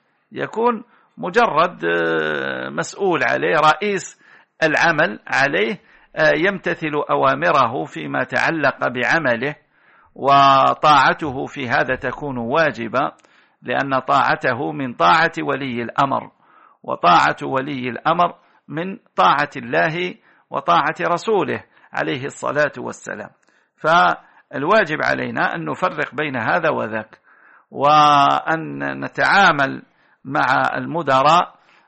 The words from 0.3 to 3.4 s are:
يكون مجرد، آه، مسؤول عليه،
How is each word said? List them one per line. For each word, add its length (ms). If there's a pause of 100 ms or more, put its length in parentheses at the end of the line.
يكون 520 (340)
مجرد، 680
آه، 840
مسؤول 540
عليه، 320 (180)